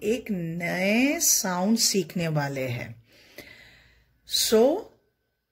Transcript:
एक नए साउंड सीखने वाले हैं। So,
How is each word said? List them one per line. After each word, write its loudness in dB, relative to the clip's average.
एक -2
नए -2
साउंड 2
सीखने 0
वाले -2
हैं। -10
So, 4